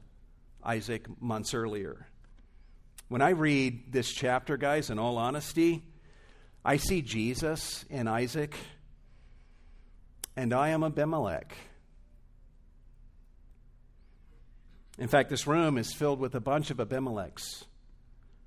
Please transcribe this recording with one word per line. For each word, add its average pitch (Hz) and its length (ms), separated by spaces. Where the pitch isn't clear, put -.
Isaac 110 600
months 110 320
earlier. 104 540
When 123 140
I 160 80
read 139 600
this 127 200
chapter, 127 460
guys, 143 320
in 107 80
all 120 180
honesty, 147 680
I 139 140
see 175 240
Jesus 127 840
in 131 220
Isaac, 123 480
and 123 160
I 139 160
am 160 160
Abimelech. 151 720
In 120 100
fact, 135 220
this 135 160
room 151 320
is 113 160
filled 143 260
with 127 140
a 127 60
bunch 147 300
of 123 80
Abimelechs, 117 840